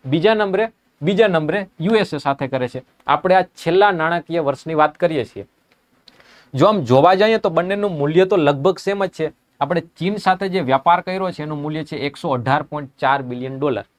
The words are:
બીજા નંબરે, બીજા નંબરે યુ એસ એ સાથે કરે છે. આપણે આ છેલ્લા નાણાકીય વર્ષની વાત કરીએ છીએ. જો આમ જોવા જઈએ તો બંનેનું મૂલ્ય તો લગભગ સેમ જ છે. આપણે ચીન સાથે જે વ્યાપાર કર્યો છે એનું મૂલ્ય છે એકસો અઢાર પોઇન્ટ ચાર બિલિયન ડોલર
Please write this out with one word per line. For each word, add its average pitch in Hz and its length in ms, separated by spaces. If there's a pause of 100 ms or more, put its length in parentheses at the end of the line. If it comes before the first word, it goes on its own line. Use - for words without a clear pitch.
(120)
બીજા 175 280
નંબરે, 202 260 (360)
બીજા 202 340
નંબરે 160 240 (260)
યુ 220 160
એસ - 160
એ - 80
સાથે 139 280
કરે 127 200
છે. 127 100 (300)
આપણે 180 260
આ 175 60 (160)
છેલ્લા 196 380
નાણાકીય 165 480
વર્ષની 151 340
વાત 151 220
કરીએ 156 280
છીએ. 98 140 (1080)
જો 143 140
આમ 202 220
જોવા 151 320
જઈએ 220 240
તો 196 40
બંનેનું 180 520
મૂલ્ય 160 300
તો 208 40 (120)
લગભગ 147 380
સેમ 196 200
જ 180 120
છે. 160 100 (340)
આપણે 160 200 (160)
ચીન 190 180 (100)
સાથે 185 280
જે 185 160
વ્યાપાર 170 360
કર્યો 185 300
છે 151 80
એનું 151 200
મૂલ્ય 156 260
છે 151 80 (100)
એકસો 143 280
અઢાર 131 340
પોઇન્ટ 147 200 (120)
ચાર 139 180 (100)
બિલિયન 127 280
ડોલર 131 280 (140)